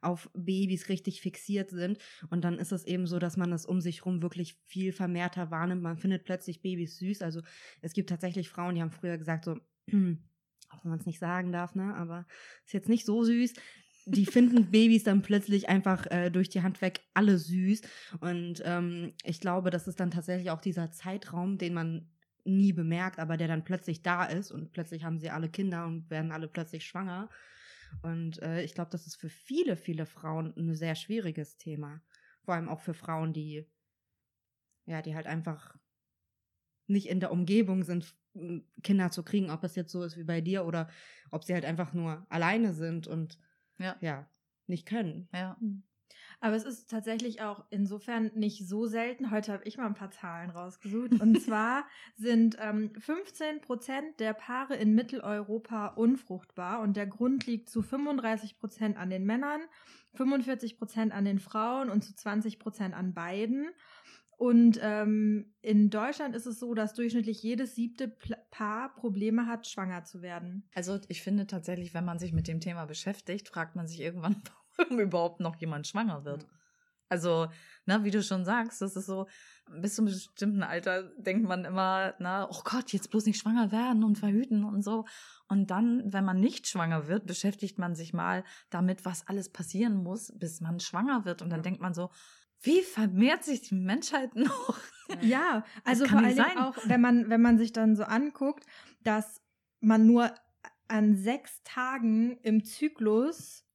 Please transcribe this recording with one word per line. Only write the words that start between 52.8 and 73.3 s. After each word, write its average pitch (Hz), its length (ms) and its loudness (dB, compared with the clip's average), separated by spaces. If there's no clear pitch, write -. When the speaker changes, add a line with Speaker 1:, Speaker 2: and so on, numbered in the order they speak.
Speaker 3:
fünfzehn 311 600 -6
Prozent 269 580 -8
der 220 140 -2
Paare 254 420 -6
in 214 200 6
Mitteleuropa 214 920 -2
unfruchtbar. 220 960 -2
Und 208 160 0
der 202 100 -4
Grund 247 400 0
liegt 233 220 -6
zu 226 120 -4
fünfunddreißig 240 760 -4
Prozent 214 380 -4
an 180 120 -6
den 185 160 -4
Männern, 285 360 -2
fünfundvierzig 254 640 -2
Prozent 220 360 -2
an 202 120 0
den 196 140 2
Frauen 240 500 -2
und 208 140 2
zu - 120 -14
zwanzig 214 440 -4
Prozent 202 360 -6
an 180 180 -4
beiden. 220 580 -4
Und, 233 440 8
ähm, 214 800 0
in 208 280 6
Deutschland 240 460 -2
ist 233 120 -8
es 226 120 -8
so, 240 140 -4
dass 214 220 -2
durchschnittlich 233 480 0
jedes 233 320 -2
siebte 233 340 -4
Pl-, - 280 -10
Paar 220 440 -6
Probleme 220 520 0
hat, 233 200 -6
schwanger 185 380 -6
zu 180 160 -16
werden. 180 540 -10
Speaker 2:
Also 185 320 -2
ich - 140 -10
finde 196 260 0
tatsächlich, 175 460 -6
wenn 170 120 -2
man 170 140 -4
sich 170 140 -6
mit 165 140 0
dem 165 120 -2
Thema 170 260 -6
beschäftigt, 190 640 -8